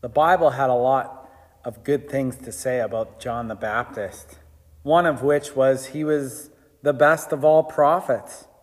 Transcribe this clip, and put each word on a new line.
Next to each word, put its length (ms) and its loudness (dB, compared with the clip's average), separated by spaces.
The 80 -10
Bible 400 4
had 200 -2
a 40 2
lot 560 -2
of 220 -14
good 240 -2
things 300 -4
to 120 -16
say 300 -4
about 400 -6
John 260 -8
the 80 -10
Baptist, 800 -8
one 220 4
of 180 -2
which 320 0
was 300 2
he 180 -8
was 460 -4
the 100 0
best 400 2
of 140 -2
all 180 6
prophets. 840 0